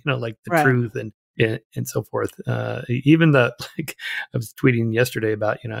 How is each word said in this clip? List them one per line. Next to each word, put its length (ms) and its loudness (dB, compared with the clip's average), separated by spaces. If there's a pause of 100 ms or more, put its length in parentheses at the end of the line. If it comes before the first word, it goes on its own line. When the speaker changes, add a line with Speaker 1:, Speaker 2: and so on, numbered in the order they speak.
Speaker 1:
know, 140 -2
like 260 -8
the 60 -12
Speaker 2:
Right. 120 2
Speaker 1:
truth 320 2
and, 180 -6 (280)
and, 200 2 (160)
and 100 -6
so 160 -4
forth. 300 -6 (160)
Uh, 400 -6
e-, 160 -2
even 260 6
the, 240 4 (120)
<laughs> 120 -12
like, 180 -10 (380)
I 40 -6
was 160 -8
tweeting 380 0
yesterday 380 0
about, 320 -2
you 80 -10
know, 100 -8